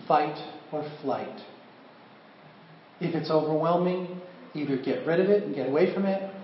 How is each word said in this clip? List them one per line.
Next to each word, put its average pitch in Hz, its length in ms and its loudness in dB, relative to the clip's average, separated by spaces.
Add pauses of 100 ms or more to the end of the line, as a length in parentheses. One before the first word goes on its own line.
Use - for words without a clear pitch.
fight 160 300 4 (340)
or 151 160 -4 (140)
flight. 120 380 -4 (1600)
If 165 140 -2
it's 156 160 -2
overwhelming, 170 880 2 (340)
either 139 220 -2
get 127 300 -2
rid 170 140 4
of 190 100 4
it 208 140 4
and - 100 -4
get 131 140 -2
away 156 260 4
from 196 100 0
it, 196 260 -2 (140)